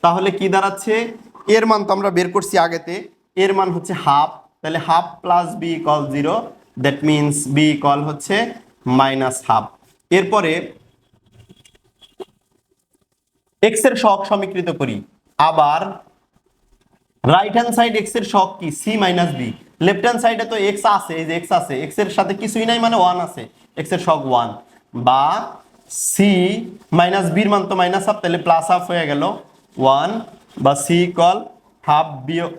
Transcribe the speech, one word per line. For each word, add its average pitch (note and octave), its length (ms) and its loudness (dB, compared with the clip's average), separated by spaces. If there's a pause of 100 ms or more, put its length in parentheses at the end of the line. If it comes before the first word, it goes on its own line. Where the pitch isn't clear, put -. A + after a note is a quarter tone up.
তাহলে F#3 260 2 (100)
কি G3 140 -2
দাঁড়াচ্ছে? G3 400 0 (600)
এর A3 140 4
মান G#3+ 180 4
তো G3+ 80 0
আমরা G3 220 -2
বের F3+ 180 0
করছি F#3+ 200 -2 (100)
আগেতে, E3+ 280 -8 (500)
এর G3 140 2
মান F#3 180 0
হচ্ছে E3+ 180 -6 (100)
হাফ, D3 280 4 (300)
তাহলে D#3 260 -4
হাফ E3+ 200 2 (160)
প্লাস F3 240 2 (120)
b E3 40 -8 (140)
ইকুয়াল D3+ 260 0 (100)
জিরো, D3 220 -2 (480)
that C#3 140 0 (120)
means D3 260 2 (200)
b - 20 4 (180)
ইকুয়াল C#3+ 240 0 (100)
হচ্ছে D3+ 260 -4 (640)
মাইনাস C3+ 380 0 (100)
হাফ। C3 180 2 (520)
এরপরে F#3+ 340 2 (3250)
এক্স A3 200 -2
এর B3 160 2
সহগ G3 260 2
সমীকৃত F#3+ 400 -2 (100)
করি, A#2+ 160 -2 (540)
আবার D#3 320 2 (1400)
রাইট F#3+ 340 4
হ্যান্ড A#3 200 0
সাইড A#3 240 2
এক্স G#3 180 -10
এর G3 140 -4
সহগ F#3+ 160 4 (100)
কি? F3 80 -8 (140)
সি G#3+ 100 -4 (120)
মাইনাস F3 360 0
বি। A#2+ 100 -6 (380)
লেফট G3 180 2
হ্যান্ড A#3 180 2
সাইডে A3+ 280 0
তো A3+ 40 -4 (140)
এক্স G3+ 140 -4 (140)
আছে, F3+ 240 -6
এই E3 60 -4
যে E3 120 -4
এক্স E3+ 200 -6
আছে, - 140 -4 (120)
এক্স - 160 -8
এর G3+ 160 0
সাথে G3 240 0
কিছুই A3 280 -2
নাই A#3 160 2
মানে A3+ 160 2
ওয়ান F3+ 240 4
আছে, - 160 -12 (380)
এক্স D#3 160 -6
এর F3 100 -4
সহগ D#3 260 2
ওয়ান, A#2+ 180 2 (580)
বা C3+ 160 4 (880)
সি G3+ 200 4 (680)
মাইনাস F3+ 360 2
বির G3+ 180 2
মান G3 160 2
তো G3+ 120 -2
মাইনাস F3+ 260 0
হাফ, G#3 140 0
তাহলে E3+ 260 -2
প্লাস E3 240 2
হাফ F3+ 200 2
হয়ে E3+ 200 -2
গেল, C#3+ 120 -2 (600)
ওয়ান, C#3 260 4 (540)
বা C#3 100 4 (120)
সি E3+ 120 2 (100)
ইকুয়াল F3 300 2 (500)
হাফ D3+ 200 2 (200)
বিয়োগ, E3 320 -4